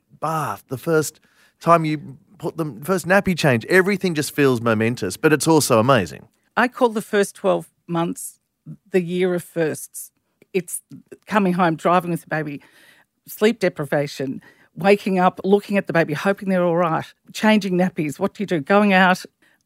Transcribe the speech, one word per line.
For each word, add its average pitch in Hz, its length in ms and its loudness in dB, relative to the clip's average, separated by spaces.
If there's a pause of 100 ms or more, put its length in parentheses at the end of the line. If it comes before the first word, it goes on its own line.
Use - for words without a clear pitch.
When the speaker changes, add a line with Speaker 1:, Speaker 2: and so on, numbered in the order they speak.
(200)
Speaker 1:
bath, 147 480 -6
the 135 80 -8
first 156 440 -2 (380)
time 165 280 4
you 147 320 -8 (200)
put 160 200 -8
them, 151 240 -8
first 180 260 -2
nappy 190 300 2
change, 123 280 2
everything 185 480 2
just 147 200 -4
feels 131 260 2
momentous, 113 560 -2
but 156 160 2
it's 151 160 2
also 139 300 4
amazing. 110 500 2 (260)
Speaker 2:
I 240 140 0
call 240 220 0
the 214 100 -4
first 202 340 -2
twelve 175 360 -2 (160)
months 170 540 -6 (500)
the 190 100 2
year 180 340 -2
of 175 80 -4
firsts. - 680 -8 (420)
It's - 300 -6 (440)
coming 196 280 0
home, 170 220 0
driving 175 340 0
with 165 120 -4
the - 60 -20
baby, 151 340 -8 (640)
sleep 220 340 0
deprivation, 147 800 -4 (320)
waking 190 440 2
up, 180 260 2
looking 202 340 0
at 190 80 -2
the 160 60 -6
baby, 160 220 0
hoping 196 340 -2
they're 185 160 0
all 170 120 0
right, 160 300 0 (260)
changing 208 460 2
nappies. 165 400 -2
What 196 160 -4
do - 80 -10
you 185 40 -4
do? 165 140 -2
Going 202 320 4
out. 185 320 4 (420)